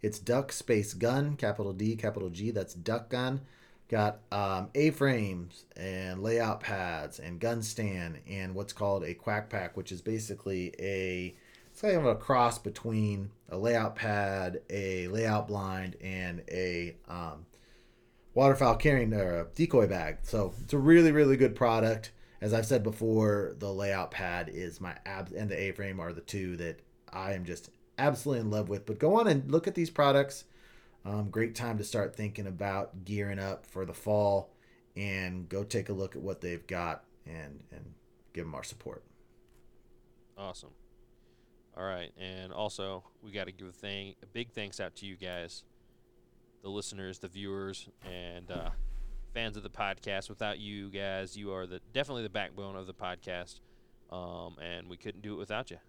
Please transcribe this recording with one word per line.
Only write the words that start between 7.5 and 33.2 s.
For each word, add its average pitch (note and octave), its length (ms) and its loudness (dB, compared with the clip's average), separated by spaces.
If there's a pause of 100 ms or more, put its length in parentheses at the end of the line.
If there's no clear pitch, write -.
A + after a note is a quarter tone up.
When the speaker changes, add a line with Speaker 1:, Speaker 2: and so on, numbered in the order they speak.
Speaker 1:
stand G2 680 -4
and F#2+ 260 -6
what's G2+ 180 -6
called G2 300 0
a E2 120 -4
quack G#2+ 360 -2
pack, F#2 260 -4
which F#2 140 -8
is F2+ 100 -8
basically G2 760 -4
a, F#2 560 -4 (380)
it's - 80 -16
kind G3+ 160 4
of D3+ 100 4
a A2+ 80 6
cross A#2+ 420 4
between G#2 720 -2 (180)
a F2+ 100 -4
layout A2 380 2
pad, G2 640 0 (100)
a F#2+ 380 -2
layout G#2+ 400 2
blind, F#2+ 520 -4
and F2+ 480 -6
a, F2 460 -2 (140)
um, E2 380 -8 (840)
waterfowl C3+ 440 8
carrying B2 360 6
or F2+ 280 2
a E2 60 -4 (100)
decoy C#3 320 8
bag. E2 340 -2
So G2 400 0
it's A2 100 -4
a D3 60 4
really, D#3+ 320 12
really D3 260 8
good A#2+ 200 6
product. A2+ 560 4 (280)
As G#2+ 140 2
I've A2+ 120 4
said A#2 180 4
before, G#2+ 720 4
the G2+ 140 -4
layout F#2+ 400 0
pad F2 420 -2
is E2+ 260 -8
my F2 140 -8 (100)
ab-, F#2+ 320 -8
and G#2 140 -2
the F2+ 100 -4
A-frame G2 380 -4
are E2+ 140 -6
the D#2 80 -8
two F#2 380 -6
that E2 200 -6 (340)
I F#2+ 200 -4
am F2+ 120 -4
just F2 260 -10 (280)
absolutely C3+ 440 2
in G#2+ 100 0
love G#2 160 0
with. G2+ 180 -4
But G#2+ 140 -4
go F3+ 180 6
on A#3 80 6
and C3+ 240 4
look E3 160 4
at F#3 80 -2
these E3 160 0
products. C#3 540 4 (580)
Um, G#2 280 -2
great A2+ 240 0
time A#2 240 -2
to G#2 60 -2
start G#2 300 -2
thinking G#2 320 -6
about F#2+ 600 -4
gearing G2+ 320 -2